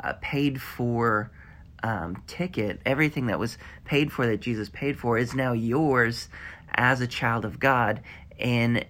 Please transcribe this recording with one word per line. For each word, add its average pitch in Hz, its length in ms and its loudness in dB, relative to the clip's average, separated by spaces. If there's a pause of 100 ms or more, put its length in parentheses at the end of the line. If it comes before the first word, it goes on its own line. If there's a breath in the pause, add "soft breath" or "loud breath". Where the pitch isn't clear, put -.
a 69 100 -2
paid 139 480 0
for, 117 680 0 (500 loud breath)
um, 95 460 -4
ticket. 175 580 -4
Everything 139 400 2
that 90 140 0
was 117 180 -4 (260 loud breath)
paid 151 280 2
for, 131 160 0
that 107 120 2
Jesus 107 280 -4
paid 143 280 -4
for, 117 220 2
is 120 160 0
now 127 200 0
yours 120 720 2 (480 loud breath)
as 123 240 4
a 123 80 0
child 117 360 0
of 107 140 -6
God 120 440 4 (360 loud breath)
and, 120 520 2